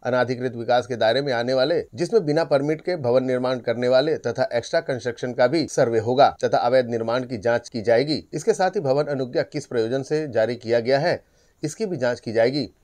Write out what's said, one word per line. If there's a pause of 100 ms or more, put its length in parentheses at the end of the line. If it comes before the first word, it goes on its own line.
अनाधिकृत
विकास
के
दायरे
में
आने
वाले, (120)
जिसमें
बिना
परमिट
के
भवन
निर्माण
करने
वाले
तथा
extra
construction
का
भी
सर्वे
होगा
तथा
अवैध
निर्माण
की
जांच
की
जाएगी।
इसके
साथ
ही
भवन
अनुज्ञा
किस
प्रयोजन
से
जारी
किया
गया
है, (400)
इसकी
भी
जांच
की
जाएगी। (140)